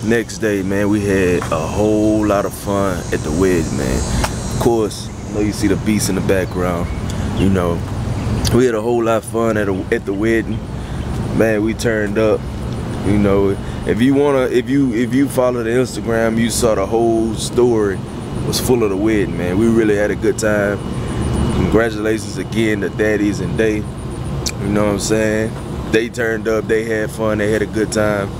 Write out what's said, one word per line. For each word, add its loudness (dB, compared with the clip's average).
Next 0
day, 0
man, 0
we 2
had 2
a 0
whole 2
lot 2
of -4
fun -2
at -2
the -4
wedding, 2
man. -2
Of -2
course, 0
I -10
know 0
you 2
see -2
the 2
beast 0
in 0
the -2
background. 0
You 4
know, 2
we 6
had 2
a 0
whole 0
lot 2
of -12
fun 0
at, 0
a, 0
at -2
the -2
wedding. 0
Man, 2
we 0
turned -2
up. 2
You 2
know, 2
if 0
you 4
wanna, 4
if 0
you, 2
if 0
you 2
follow 0
the -2
Instagram, 0
you 2
saw 2
the 0
whole 2
story 2
was -2
full 2
of 2
the -2
wedding, 0
man. -2
We 4
really 4
had 0
a -2
good 0
time. 0
Congratulations 0
again 0
to -2
Thaddeus 0
and -4
Day. 2
You -6
know 2
what 0
I'm -2
saying? 0
They 2
turned -2
up, 0
they 2
had -2
fun, 0
they 2
had 2
a 0
good -2
time. 0